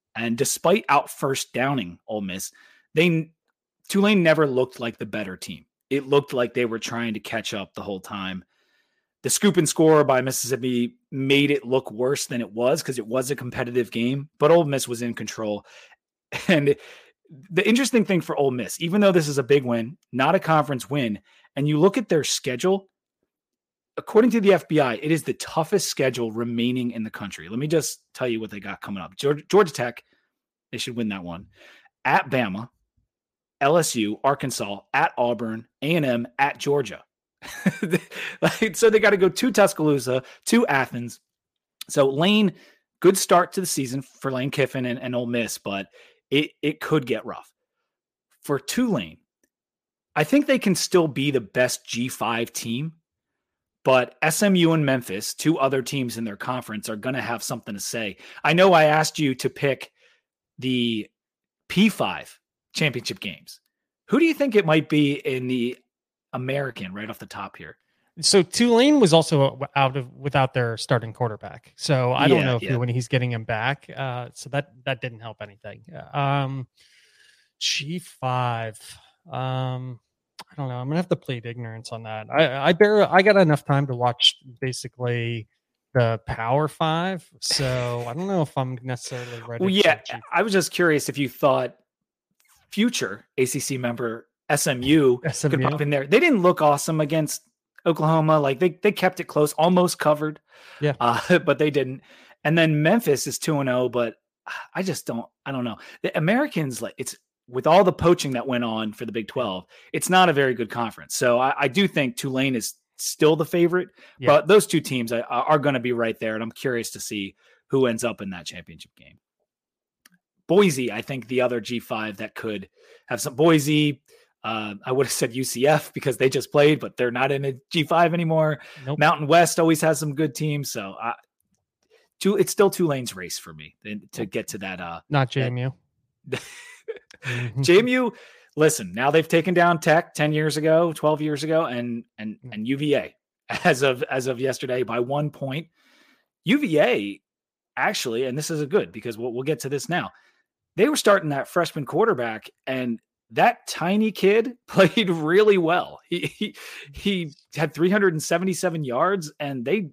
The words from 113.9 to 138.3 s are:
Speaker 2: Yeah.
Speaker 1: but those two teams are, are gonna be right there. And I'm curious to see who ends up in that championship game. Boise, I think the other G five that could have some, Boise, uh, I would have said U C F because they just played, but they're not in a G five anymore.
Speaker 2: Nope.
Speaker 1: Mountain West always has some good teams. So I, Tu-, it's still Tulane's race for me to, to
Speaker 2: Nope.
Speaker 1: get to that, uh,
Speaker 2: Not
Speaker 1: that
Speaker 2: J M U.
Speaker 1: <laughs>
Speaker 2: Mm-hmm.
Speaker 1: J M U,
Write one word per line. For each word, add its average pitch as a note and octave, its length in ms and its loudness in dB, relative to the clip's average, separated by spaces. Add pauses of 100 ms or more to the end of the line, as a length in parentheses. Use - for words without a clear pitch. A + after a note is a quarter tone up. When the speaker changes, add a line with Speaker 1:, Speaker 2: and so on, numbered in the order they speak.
Speaker 2:
Yeah. C3 100 -2
Speaker 1:
but D3+ 200 6
those G3+ 180 8
two E3 140 0
teams A#2+ 320 -4
are, A#2 120 -2
are C3 360 0
gonna C3+ 220 0
be B2 100 -2
right A2+ 260 -2
there. A2 180 -4
And G#2+ 60 -6
I'm A2+ 120 -8
curious A#2+ 380 -6
to - 100 -14
see G2 340 -8 (320)
who C3 200 2
ends A2+ 180 -2
up A2 160 -6
in G2 80 -10
that F2 160 -12
championship - 500 -18
game. - 220 -20 (1300)
Boise, D#3+ 420 4
I G#2 120 -6
think B2 260 -10
the B2 140 0
other B2 180 0
G A2+ 220 -6
five G#2+ 360 -8
that G#2+ 160 -12
could G2+ 360 -8 (380)
have A#2+ 120 -6
some, C3+ 160 -8
Boise, D3+ 640 2 (440)
uh, G#2+ 300 -8 (100)
I C3 80 -4
would C3+ 120 2
have - 80 -8
said A#2 200 -4
U C3 100 -6
C B2 240 -2
F D3+ 260 2
because B2+ 220 -4
they C3 140 2
just C3 200 -4
played, D3+ 300 4
but G#2+ 160 -10
they're B2 160 -2
not C3+ 220 0
in C#3 100 -4
a C#3 100 -4 (180)
G E3 120 0
five E3+ 300 2
anymore. D#3+ 460 0 (260)
Speaker 2:
Nope. D3 140 -6
Speaker 1:
Mountain D3 280 2
West E3 320 4
always D#3+ 220 4
has D#3+ 180 2
some D3 160 -6
good D3+ 180 -2
teams. D3 380 -4
So G2 260 -10
I, A#2 160 -6 (1080)
Tu-, G3 160 2
it's - 160 0
still G3 160 4
Tulane's C3+ 480 -2
race F2 200 -12
for - 160 -16
me D2+ 300 -20
to, G#2 160 -10 (140)
to B2 80 -8
Speaker 2:
Nope. G2+ 100 -6
Speaker 1:
get A2 180 -6
to G#2+ 100 -12
that, F#2+ 200 -10
uh, E2+ 300 -12
Speaker 2:
Not C3+ 180 0
Speaker 1:
that - 40 -14
Speaker 2:
J C#3 100 -2
M B2 160 -4
U. C3 160 -4 (580)
Speaker 1:
<laughs> B2+ 80 -6 (840)
Speaker 2:
Mm-hmm. B2 380 -6
Speaker 1:
J F3 180 6
M A#3+ 80 2
U, B3 260 0 (420)